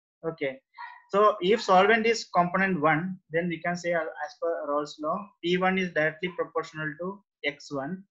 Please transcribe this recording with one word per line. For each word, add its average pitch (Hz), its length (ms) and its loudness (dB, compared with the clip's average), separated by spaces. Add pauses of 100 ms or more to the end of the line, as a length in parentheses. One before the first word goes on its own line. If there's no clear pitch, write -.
(260)
Okay, 143 340 -6 (500)
so 208 300 4
if 208 220 2
solvent 208 460 6
is 220 180 0 (100)
component 180 460 2
one, 160 380 2 (120)
then 170 160 0
we 165 120 -4
can 175 180 -4
say, 175 160 -2
uh, 170 60 2
as 156 420 -8
per 165 260 -4
Rawls 147 320 -4
law, 175 300 -6 (140)
P 180 140 0
one 185 200 2
is 185 140 -2
directly 156 380 -2
proportional 156 680 -6
to 196 220 -10 (240)
X 143 260 -8
one 147 400 -6